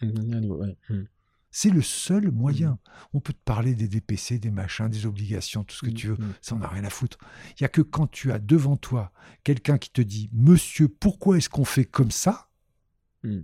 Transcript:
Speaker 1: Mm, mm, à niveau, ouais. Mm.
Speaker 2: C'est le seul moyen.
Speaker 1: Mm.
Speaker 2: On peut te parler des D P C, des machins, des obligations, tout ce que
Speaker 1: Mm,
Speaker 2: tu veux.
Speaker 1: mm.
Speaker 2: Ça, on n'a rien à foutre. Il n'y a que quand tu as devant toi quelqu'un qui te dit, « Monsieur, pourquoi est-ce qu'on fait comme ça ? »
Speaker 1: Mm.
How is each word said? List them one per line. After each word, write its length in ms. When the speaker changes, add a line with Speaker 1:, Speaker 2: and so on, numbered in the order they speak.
Speaker 1:
Mm, 40
mm, 260
à 80
niveau, 160
ouais. 200
Mm. 120
Speaker 2:
C'est 180
le 100
seul 520
moyen. 400
Speaker 1:
Mm. 60
Speaker 2:
On 60
peut 120
te 100
parler 320
des 140
D 140
P 140
C, 220
des 120
machins, 400
des 160
obligations, 580
tout 100
ce 120
que 40
Speaker 1:
Mm, 40
Speaker 2:
tu 140
veux. 80
Speaker 1:
mm. 260
Speaker 2:
Ça, 120
on 40
n'a 100
rien 160
à 60
foutre. 260
Il 100
n'y 20
a 40
que 120
quand 280
tu 220
as 80
devant 380
toi 340
quelqu'un 360
qui 120
te 120
dit, « 320
Monsieur, 540
pourquoi 500
est-ce 100
qu'on 160
fait 220
comme 240
ça ? » 400
Speaker 1:
Mm. 200